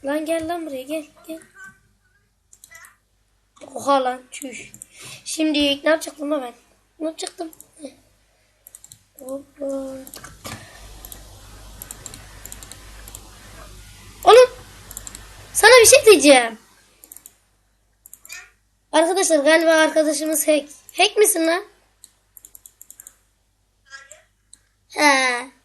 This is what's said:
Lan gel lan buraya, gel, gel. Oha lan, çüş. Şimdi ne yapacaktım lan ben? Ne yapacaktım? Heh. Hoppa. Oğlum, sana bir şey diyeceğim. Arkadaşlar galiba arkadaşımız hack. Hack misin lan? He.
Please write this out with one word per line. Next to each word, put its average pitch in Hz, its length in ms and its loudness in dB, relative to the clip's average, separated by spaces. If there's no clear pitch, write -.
Lan 302 200 -6
gel 320 240 -6
lan 339 180 -10
buraya, 269 160 -12
gel, 302 240 -10
gel. 320 140 -16
Oha 262 300 -2
lan, 254 260 -6
çüş. - 420 -16
Şimdi 311 340 -4
ne 285 320 -2
yapacaktım 311 400 -4
lan 294 120 -4
ben? 240 120 -14
Ne 311 80 -8
yapacaktım? 330 460 -12
Heh. 277 60 -16
Hoppa. 277 480 -16
Oğlum, 494 260 8
sana 440 280 4
bir 440 60 6
şey 539 200 4
diyeceğim. 262 520 4
Arkadaşlar 330 460 0
galiba 320 320 2
arkadaşımız 311 800 0
hack. 294 200 0
Hack 415 200 0
misin 330 300 2
lan? 359 180 -2
He. 262 640 0